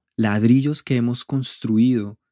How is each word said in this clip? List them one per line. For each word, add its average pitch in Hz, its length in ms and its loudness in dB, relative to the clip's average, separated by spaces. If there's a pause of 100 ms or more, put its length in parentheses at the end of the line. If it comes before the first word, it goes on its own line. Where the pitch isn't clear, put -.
(160)
ladrillos 113 680 2
que 131 140 -2
hemos 120 280 -2
construido 117 920 -2 (140)